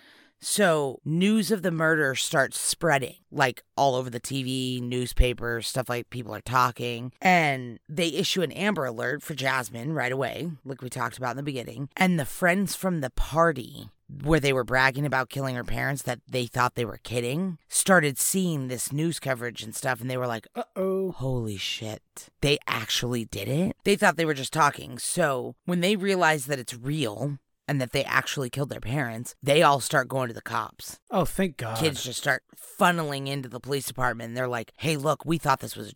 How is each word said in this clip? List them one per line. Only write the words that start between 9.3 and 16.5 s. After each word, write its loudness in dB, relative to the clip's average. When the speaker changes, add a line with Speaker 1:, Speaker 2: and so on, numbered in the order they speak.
Speaker 1:
Jasmine -2
right 0
away, -4
like -10
we -10
talked -4
about -4
in -6
the -6
beginning. -8
And 4
the 0
friends 2
from -2
the -4
party 0
where 4
they 4
were 4
bragging 4
about 0
killing -4
her -4
parents -2
that -4
they -2
thought 2